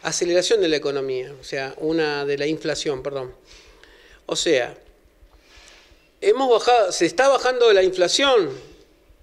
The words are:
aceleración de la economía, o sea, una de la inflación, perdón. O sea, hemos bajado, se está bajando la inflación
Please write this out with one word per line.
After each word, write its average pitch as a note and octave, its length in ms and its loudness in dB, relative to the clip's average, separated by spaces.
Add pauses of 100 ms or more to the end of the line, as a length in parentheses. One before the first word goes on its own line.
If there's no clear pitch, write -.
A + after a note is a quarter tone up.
aceleración F3 580 0
de F3 60 2
la D#3 80 2
economía, C#3 640 -4
o C3 40 -20
sea, C3+ 340 -10
una D#3 480 -2
de C#3+ 120 -2
la C#3+ 80 -4
inflación, D3+ 560 -4
perdón. C3 320 -10 (920)
O E3 80 -6
sea, B2+ 420 -2 (1400)
hemos B3 300 2
bajado, A3 400 4
se E3 160 0
está C4 220 2
bajando B3 440 4
la F#3+ 80 6
inflación F#3 680 2 (720)